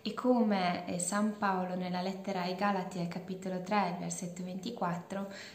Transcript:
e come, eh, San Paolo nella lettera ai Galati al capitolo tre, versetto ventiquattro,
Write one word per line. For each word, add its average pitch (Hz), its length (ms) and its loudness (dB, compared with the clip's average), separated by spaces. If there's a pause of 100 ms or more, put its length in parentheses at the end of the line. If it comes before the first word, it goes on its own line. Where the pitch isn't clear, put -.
e 214 100 -2
come, 208 720 4
eh, 180 140 -2
San 208 400 2
Paolo 185 340 2
nella 180 280 0
lettera 190 400 -2
ai 180 120 0
Galati 190 460 0
al 170 80 0
capitolo 185 540 -4
tre, 190 380 2
versetto 175 440 -6
ventiquattro, 185 880 -4 (240)